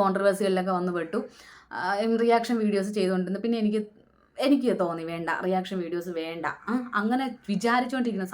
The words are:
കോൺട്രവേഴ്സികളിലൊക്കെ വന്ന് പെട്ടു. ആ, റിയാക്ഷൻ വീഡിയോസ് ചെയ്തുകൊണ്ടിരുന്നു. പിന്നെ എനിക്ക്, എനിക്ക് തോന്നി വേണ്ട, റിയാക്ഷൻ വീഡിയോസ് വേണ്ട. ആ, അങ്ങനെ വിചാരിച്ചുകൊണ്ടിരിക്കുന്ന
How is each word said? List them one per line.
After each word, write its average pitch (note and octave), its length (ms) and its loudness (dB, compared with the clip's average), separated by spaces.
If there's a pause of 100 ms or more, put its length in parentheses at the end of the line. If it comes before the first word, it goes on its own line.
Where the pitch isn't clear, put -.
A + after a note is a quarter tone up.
കോൺട്രവേഴ്സികളിലൊക്കെ F#3+ 760 2
വന്ന് F3+ 200 -2
പെട്ടു. E3 220 -4 (520)
ആ, A#2+ 100 -6 (440)
റിയാക്ഷൻ A#3 300 4 (100)
വീഡിയോസ് G3+ 340 0
ചെയ്തുകൊണ്ടിരുന്നു. F#3 460 0
പിന്നെ A#3 180 2
എനിക്ക്, G#3+ 180 0 (560)
എനിക്ക് B3 420 4
തോന്നി E3+ 280 -2
വേണ്ട, E3 220 -4 (140)
റിയാക്ഷൻ F#3 380 0
വീഡിയോസ് E3+ 360 -4
വേണ്ട. E3 280 -6 (220)
ആ, A3 40 -2 (260)
അങ്ങനെ B3 260 0 (240)
വിചാരിച്ചുകൊണ്ടിരിക്കുന്ന A#3 840 0